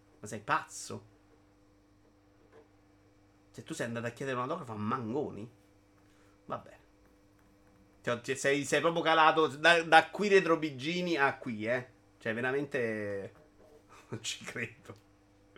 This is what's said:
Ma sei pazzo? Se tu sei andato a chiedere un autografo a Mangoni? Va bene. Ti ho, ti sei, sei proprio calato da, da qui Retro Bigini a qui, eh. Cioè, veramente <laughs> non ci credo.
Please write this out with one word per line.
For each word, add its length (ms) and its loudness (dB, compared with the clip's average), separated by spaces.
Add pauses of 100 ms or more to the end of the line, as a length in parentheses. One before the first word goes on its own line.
(200)
Ma 60 -14
sei 140 -10
pazzo? 720 -8 (2500)
Se 120 -18
tu 120 -12
sei 120 -6
andato 200 -6
a 40 -8
chiedere 260 -8
un 60 -4
autografo 300 -8
a 40 -10
Mangoni? 760 -6 (960)
Va 120 -10
bene. 240 -20 (1200)
Ti 80 -4
ho, 100 -4
ti 160 -6
sei, 280 0
sei 160 0
proprio 220 0
calato 440 6
da, 360 4
da 280 8
qui 180 -2
Retro 300 6
Bigini 580 -4
a 220 2
qui, 280 -6
eh. 220 -2 (300)
Cioè, 160 -4
veramente 1000 -4 (720)
<laughs> 20 -20
non 140 -12
ci 220 -10
credo. 580 -12 (560)